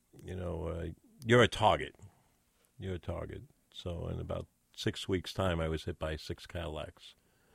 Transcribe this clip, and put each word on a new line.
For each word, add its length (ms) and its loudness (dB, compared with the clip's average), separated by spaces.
you 120 -8
know, 320 -4
uh, 180 -4
you're 180 10
a 40 10
target. 460 4
You're 160 -4
a 40 -6
target. 420 -6
So 400 -6
in 60 -4
about 280 -4
six 320 -2
weeks' 260 -2
time, 260 2
I 80 2
was 180 0
hit 140 -6
by 160 -2
six 300 -8
Cadillacs. 680 -8